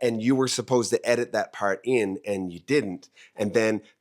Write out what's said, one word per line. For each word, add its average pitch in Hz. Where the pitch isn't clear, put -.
And 113
you 123
were 131
supposed 123
to 117
edit 120
that 107
part 98
in, 110
and 95
you 87
didn't. 104
And 104
then 110